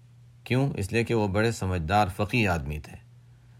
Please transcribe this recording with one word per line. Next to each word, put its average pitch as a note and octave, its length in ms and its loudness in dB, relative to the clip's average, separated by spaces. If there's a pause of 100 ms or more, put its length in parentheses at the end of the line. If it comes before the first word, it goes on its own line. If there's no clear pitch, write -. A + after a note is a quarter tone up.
(440)
کیوں؟ C3 300 2
اس F#2+ 180 -4
لیے A#2 120 2
کہ A#2 100 0
وہ G#2+ 140 2
بڑے G#2+ 240 2
سمجھدار F#2 640 0
فقیہ G#2+ 320 0
آدمی D2+ 300 -2
تھے۔ - 180 -16 (640)